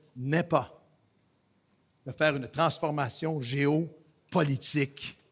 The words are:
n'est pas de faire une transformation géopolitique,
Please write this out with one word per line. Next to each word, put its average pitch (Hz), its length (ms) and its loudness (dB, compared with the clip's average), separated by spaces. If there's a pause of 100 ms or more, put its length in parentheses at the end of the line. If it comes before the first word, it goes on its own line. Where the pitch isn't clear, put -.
(160)
n'est 143 280 0
pas 156 380 -2 (1300)
de 135 60 -10
faire 151 240 2
une 123 100 -6
transformation 151 920 -2
géopolitique, 143 1800 0 (120)